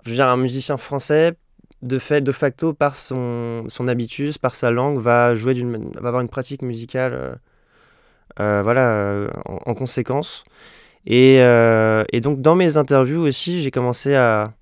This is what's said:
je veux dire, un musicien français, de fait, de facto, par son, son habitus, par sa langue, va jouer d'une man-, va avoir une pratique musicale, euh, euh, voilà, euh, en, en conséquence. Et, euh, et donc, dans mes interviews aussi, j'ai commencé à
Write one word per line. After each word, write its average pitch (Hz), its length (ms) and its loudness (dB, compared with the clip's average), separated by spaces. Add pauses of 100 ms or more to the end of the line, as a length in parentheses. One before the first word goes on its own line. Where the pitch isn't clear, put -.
je 117 80 -12
veux 113 60 -4
dire, 131 120 2
un 127 100 2
musicien 131 400 -4
français, 156 560 -2 (480)
de 127 160 -4
fait, 147 240 0
de 131 100 -2
facto, 151 400 -2
par 143 240 -2
son, 120 720 -8
son 123 180 -6
habitus, 127 520 -4
par 127 160 -4
sa 123 160 -2
langue, 131 280 0
va 120 360 4
jouer 117 180 -2
d'une 123 160 -2
man-, 113 320 -8
va 123 80 -6
avoir 123 140 -2
une 120 80 -6
pratique 135 320 -10
musicale, 120 500 -6
euh, 65 220 -10 (1040)
euh, 104 220 2
voilà, 120 300 2
euh, 101 360 -2 (160)
en, - 220 -10
en 120 80 -4
conséquence. 131 720 -6 (600)
Et, 127 380 8
euh, 113 600 4 (120)
et 117 80 0
donc, 135 180 -2
dans 156 140 4
mes 170 240 2
interviews 139 420 2
aussi, 170 400 -2
j'ai 139 100 -2
commencé 123 440 -2
à 110 480 2